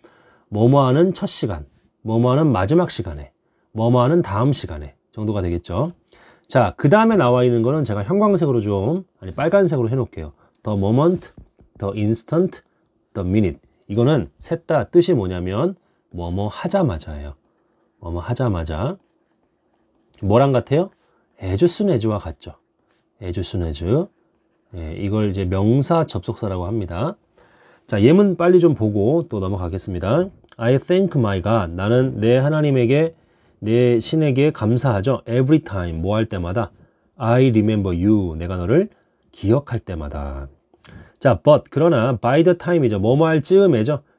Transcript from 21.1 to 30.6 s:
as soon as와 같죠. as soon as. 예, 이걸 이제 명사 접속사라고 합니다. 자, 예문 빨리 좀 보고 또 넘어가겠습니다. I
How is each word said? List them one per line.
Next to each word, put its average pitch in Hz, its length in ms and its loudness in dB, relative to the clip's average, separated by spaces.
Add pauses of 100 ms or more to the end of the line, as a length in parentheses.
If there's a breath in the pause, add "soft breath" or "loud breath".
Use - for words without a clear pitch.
as 95 240 0
soon 190 260 0
as와 110 260 0
같죠. - 360 -14 (680)
as 90 200 -8
soon 87 260 -6
as. 78 160 -8 (920)
예, 80 200 -12
이걸 104 340 -2
이제 95 140 -4
명사 120 600 0
접속사라고 92 600 -6
합니다. 104 520 -6 (680 soft breath)
자, 104 160 0
예문 180 360 6
빨리 175 240 4
좀 165 120 6
보고 107 540 0
또 110 120 -6
넘어가겠습니다. 95 920 -4 (260)
I 123 240 0